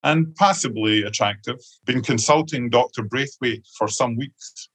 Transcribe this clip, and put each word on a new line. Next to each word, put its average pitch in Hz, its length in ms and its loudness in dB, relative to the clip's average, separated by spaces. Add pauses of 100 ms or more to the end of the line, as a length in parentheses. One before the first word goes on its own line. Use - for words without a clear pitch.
and 160 320 2
passably 110 680 2
attractive, 104 540 -4 (280)
been 151 160 0
consulting 151 680 0
Doctor 120 340 2
Braithwaite 123 640 -4 (120)
for 107 100 -2
some 120 280 -2
weeks. - 600 -12